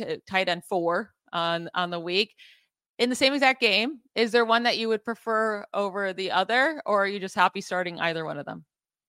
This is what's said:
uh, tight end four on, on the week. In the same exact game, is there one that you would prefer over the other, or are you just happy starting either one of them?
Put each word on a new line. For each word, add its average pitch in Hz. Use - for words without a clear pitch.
uh, 156
tight 190
end 175
four 180
on, 170
on 175
the 175
week. 180
In 240
the 254
same 269
exact 262
game, 226
is 226
there 233
one 226
that 240
you 226
would 220
prefer 220
over 196
the 185
other, 240
or 202
are 196
you 202
just 190
happy 196
starting 180
either 165
one 151
of 143
them? -